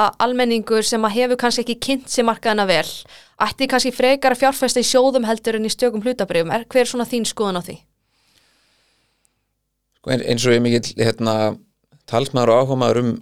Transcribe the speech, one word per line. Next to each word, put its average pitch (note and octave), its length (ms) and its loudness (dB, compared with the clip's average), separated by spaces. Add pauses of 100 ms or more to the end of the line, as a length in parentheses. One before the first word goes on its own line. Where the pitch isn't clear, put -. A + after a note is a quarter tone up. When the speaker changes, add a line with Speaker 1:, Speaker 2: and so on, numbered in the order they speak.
(220)
Speaker 1:
almenningur A3+ 640 0
sem A3+ 160 0
að G#3+ 140 0
hefur B3 260 0
kannski A#3 220 0
ekki A#3 180 -6
kynnt C4+ 240 -4
sér A#3+ 240 0
markaðina G#3+ 400 0
vel, D#3 160 2 (560)
ætti - 240 -2
kannski C4 240 0
frekar C4 460 2
að C4+ 80 0
fjárfesta C4 340 0
í A#3 80 0
sjóðum B3+ 400 2
heldur A3 320 -2
en A3 80 -4
í G#3+ 80 -4
stökum A3 320 -2
hlutabréfum. F#3+ 480 -2
Er, A#3 160 -4
hver B3 160 2
er - 60 -6
svona A#3+ 180 -4
þín A#3 160 -4
skoðun G3 320 -4
á F3 80 -6
því? - 140 -16 (2250)
Speaker 2:
Sko, - 160 -10
ein-, B2+ 120 -4
eins A#2+ 200 -2
og A#2+ 80 6
ég A#2 60 4
er A#2+ 40 0
mikill, A#2+ 380 0
hérna, A2+ 320 0 (760)
talsmaður A#2+ 440 0
og B2+ 80 6
áhugamaður B2 400 0
um, A#2+ 80 0 (120)